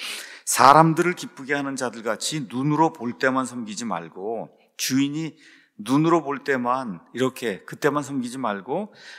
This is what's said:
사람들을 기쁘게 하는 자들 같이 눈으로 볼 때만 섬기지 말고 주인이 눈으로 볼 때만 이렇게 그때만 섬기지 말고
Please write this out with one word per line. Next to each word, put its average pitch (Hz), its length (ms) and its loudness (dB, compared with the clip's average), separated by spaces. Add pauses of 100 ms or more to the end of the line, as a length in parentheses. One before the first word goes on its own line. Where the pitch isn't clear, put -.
(460)
사람들을 160 680 8
기쁘게 139 400 -10
하는 139 220 -4
자들 117 260 -6
같이 117 460 -4
눈으로 151 440 2
볼 117 260 -8
때만 131 260 0
섬기지 117 400 -10
말고 92 720 -8 (200)
주인이 143 600 -2 (420)
눈으로 151 440 2
볼 135 220 -8
때만 123 560 -2 (120)
이렇게 120 520 -4
그때만 143 380 -2
섬기지 131 360 -6
말고 123 560 -6 (240)